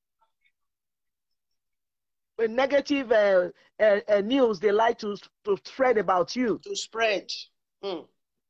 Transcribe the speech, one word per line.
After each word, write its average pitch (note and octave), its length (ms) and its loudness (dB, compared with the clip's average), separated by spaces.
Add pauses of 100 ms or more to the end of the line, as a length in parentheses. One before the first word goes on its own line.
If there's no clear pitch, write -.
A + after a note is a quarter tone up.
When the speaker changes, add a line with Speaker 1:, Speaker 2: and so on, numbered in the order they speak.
(2500)
Speaker 1:
the A3+ 100 0
negative, C4+ 640 0
uh, G3 380 4 (300)
uh, G#3 280 4
uh, G#3 140 2
news A3+ 380 2
they G3+ 120 0
like A3+ 280 2
to, G3+ 180 -8 (260)
to G3 220 -2
spread B3+ 320 0
about F#3 380 -2
you. A#3+ 280 -2
Speaker 2:
To G3+ 120 -12
spread. G#3+ 540 -4 (540)
Hmm. F#3 180 -8 (480)